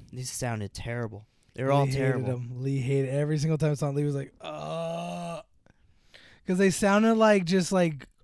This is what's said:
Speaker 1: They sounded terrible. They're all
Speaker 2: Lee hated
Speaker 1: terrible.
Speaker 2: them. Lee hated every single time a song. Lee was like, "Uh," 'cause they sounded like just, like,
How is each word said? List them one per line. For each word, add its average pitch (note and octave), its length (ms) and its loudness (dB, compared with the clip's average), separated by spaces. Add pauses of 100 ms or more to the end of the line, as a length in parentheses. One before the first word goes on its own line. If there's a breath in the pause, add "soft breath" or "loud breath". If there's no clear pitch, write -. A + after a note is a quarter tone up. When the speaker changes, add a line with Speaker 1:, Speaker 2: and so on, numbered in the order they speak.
(120)
Speaker 1:
They B2+ 120 -10
sounded A2+ 500 -6
terrible. A#2 520 -8 (280)
They're C3+ 180 -2
all C#3 140 4
Speaker 2:
Lee C3 60 0
hated C3+ 120 -2
Speaker 1:
terrible. B2+ 300 0
Speaker 2:
them. B2 180 -8 (100)
Lee C3+ 200 -2
hated C3+ 280 0
every D3 280 -2
single D#3 200 0
time D3+ 140 0
a D3 60 0
song. C#3+ 180 -4
Lee D3 80 0
was C#3+ 120 -2
like, C#3 260 -8
"Uh," E3 1000 -8 (1040 soft breath)
'cause F#3 120 0
they F#3+ 120 6
sounded G#3+ 460 4
like G#3+ 300 6
just, F3+ 260 2
like, E3+ 360 0 (160)